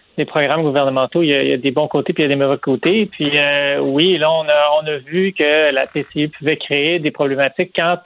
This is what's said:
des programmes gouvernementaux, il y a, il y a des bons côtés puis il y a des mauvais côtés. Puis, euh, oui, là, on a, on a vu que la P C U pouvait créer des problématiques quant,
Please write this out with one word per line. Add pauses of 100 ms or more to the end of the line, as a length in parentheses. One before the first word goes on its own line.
(160)
des
programmes
gouvernementaux,
il
y
a,
il
y
a
des
bons
côtés
puis
il
y
a
des
mauvais
côtés.
Puis,
euh,
oui,
là,
on
a,
on
a
vu
que
la
P
C
U
pouvait
créer
des
problématiques
quant,